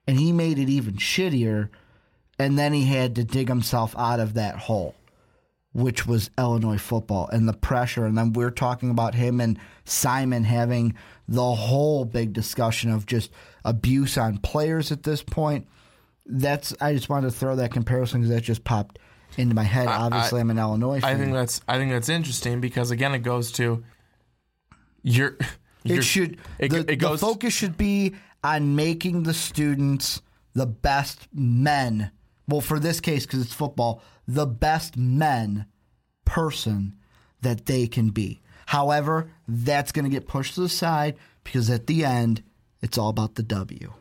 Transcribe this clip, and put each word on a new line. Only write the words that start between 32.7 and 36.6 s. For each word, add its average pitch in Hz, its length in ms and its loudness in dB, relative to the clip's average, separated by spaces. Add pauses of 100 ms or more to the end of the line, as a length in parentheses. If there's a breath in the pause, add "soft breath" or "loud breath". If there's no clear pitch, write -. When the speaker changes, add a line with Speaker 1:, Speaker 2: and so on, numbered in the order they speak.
Speaker 1:
this 165 200 0
case, 151 260 -2
'cause 131 160 -2
it's 117 120 -4
football, 127 480 -4 (260 loud breath)
the 143 180 0
best 156 520 -2
men 123 680 0 (600)
person 107 720 -2 (460 soft breath)